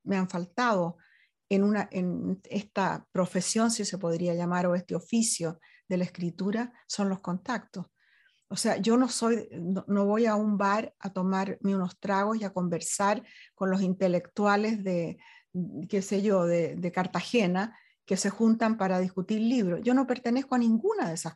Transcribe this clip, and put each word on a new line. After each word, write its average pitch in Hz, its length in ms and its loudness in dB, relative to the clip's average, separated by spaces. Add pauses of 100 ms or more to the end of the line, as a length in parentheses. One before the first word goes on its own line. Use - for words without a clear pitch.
me 196 140 0
han 185 120 0
faltado 185 680 0 (520)
en 196 140 4
una, 202 280 2
en 180 480 -4 (100)
esta 190 640 -4
profesión, 202 600 0
si 214 140 -4
se 185 120 -6
podría 170 380 -2
llamar, 180 320 0
o 175 80 2
este 180 200 -4
oficio 175 640 -2 (280)
de 185 100 0
la 180 60 0
escritura, 180 720 -4 (140)
son 196 220 -2
los 190 120 -4
contactos. 185 680 -8 (600)
O 202 60 -8
sea, 214 220 0
yo 226 200 4
no 254 120 4
soy, 233 380 0 (120)
no, 180 280 -2
no 202 180 2
voy 214 220 2
a 214 80 2
un 214 220 2
bar 202 420 0
a 190 140 -8
tomarme 190 600 0
unos 180 240 -4
tragos 202 400 0
y 214 40 -4
a 196 100 -4
conversar 185 720 0 (320)
con 190 160 0
los 190 100 2
intelectuales 196 1040 2
de, 175 340 -2 (720)
qué 196 160 0
sé 196 180 -2
yo, 196 240 4
de, 170 300 0
de 175 160 -4
Cartagena, 185 840 0 (300)
que 196 120 0
se 196 140 -2
juntan 226 460 2
para 185 220 0
discutir 185 400 -2
libros. 220 440 0
Yo 247 100 2
no 262 140 4
pertenezco 247 480 -2
a - 40 2
ninguna 240 500 2
de 160 60 -4
esas 165 200 -8